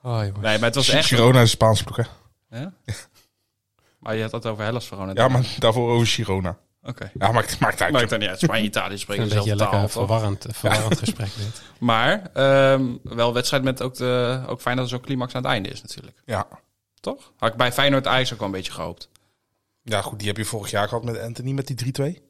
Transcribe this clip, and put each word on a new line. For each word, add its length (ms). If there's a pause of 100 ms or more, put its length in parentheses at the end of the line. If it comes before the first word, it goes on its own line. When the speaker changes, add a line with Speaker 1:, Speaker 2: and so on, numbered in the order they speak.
Speaker 1:
Oh, 100 (120)
jongens. 200
Speaker 2:
Nee, 140
maar 80
het 80
was 140
Speaker 3:
Gi-, 80
Speaker 2:
echt 120
Speaker 3:
Girona 280
is 60
een 60
Spaanse 360
ploeg, 120
hè? 60 (580)
Speaker 2:
Ja? 120 (1300)
Maar 180
je 60
had 100
het 140
over 180
Hellas 220
Verona. 280
Speaker 3:
Ja, 140
maar 180 (120)
daarvoor 320
over 160
Girona. 520 (240)
Speaker 2:
Oké. 360
Speaker 3:
Ja, 140
maakt, 260
maakt 240
uit, 100
Speaker 2:
Maakt 120
Speaker 3:
joh. 80
Speaker 2:
er 60
niet 100
uit. 100
Spanje, 260
Italië 340
spreken 240
Speaker 1:
Een 60
Speaker 2:
dezelfde 260
Speaker 1:
beetje 160
lekker 80 (100)
Speaker 2:
taal, 0
toch? 180
Speaker 1:
verwarrend, 440
verwarrend 420
Speaker 3:
Ja. 60
Speaker 1:
gesprek 380
dit. 260 (160)
Speaker 2:
Maar, 540
ehm, 520 (180)
wel 300
wedstrijd 300
met 200
ook 120
de, 520
ook 140
fijn 160
dat 80
er 60
zo'n 100
climax 340
aan 80
het 80
einde 180
is 140
natuurlijk. 420
Speaker 3:
Ja. 220 (540)
Speaker 2:
Toch? 360
Had 140
ik 60
bij 160
Feyenoord 340
Ajax 260
ook 60
wel 100
een 60
beetje 180
gehoopt. 360 (760)
Speaker 3:
Ja, 200
goed, 160
die 100
heb 80
je 80
vorig 260
jaar 180
gehad 160
met 160
Anthony, 320
met 140
die 100
drie 160
twee. 380